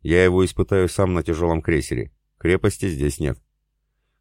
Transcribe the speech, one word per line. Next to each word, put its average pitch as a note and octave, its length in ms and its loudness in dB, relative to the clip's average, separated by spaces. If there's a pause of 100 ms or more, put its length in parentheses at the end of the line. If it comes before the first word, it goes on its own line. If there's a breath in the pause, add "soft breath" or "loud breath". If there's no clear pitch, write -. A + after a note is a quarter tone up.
я F2 220 4
его F#2 220 4
испытаю F#2 440 0
сам F#2 240 0
на E2+ 100 -2
тяжёлом E2 380 0
крейсере. C#2 500 -2 (260)
Крепости F#2+ 500 -2
здесь C#2+ 320 -4
нет. C#2 200 -4 (800)